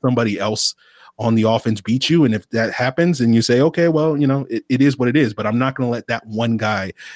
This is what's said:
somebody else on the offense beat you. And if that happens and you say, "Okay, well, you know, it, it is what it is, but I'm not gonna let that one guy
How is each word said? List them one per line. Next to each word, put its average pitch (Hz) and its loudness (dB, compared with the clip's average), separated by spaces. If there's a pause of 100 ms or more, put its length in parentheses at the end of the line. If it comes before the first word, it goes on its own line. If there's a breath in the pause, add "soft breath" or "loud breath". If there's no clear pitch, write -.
somebody 117 0
else 107 -4 (420 soft breath)
on 113 0
the 110 4
offense 110 0
beat 127 -2
you. 165 4
And 113 2
if - -8
that 113 -2
happens 135 0
and 117 4
you 117 6
say, 123 2
"Okay, 165 2
well, 156 0
you 143 0
know, 135 0
it, 113 -6
it 127 2
is 143 2
what 123 0
it 120 0
is, 127 2
but 107 -6
I'm 110 0
not 131 -2
gonna 123 -4
let 117 -6
that 117 -6
one 113 -2
guy 104 -4 (220 loud breath)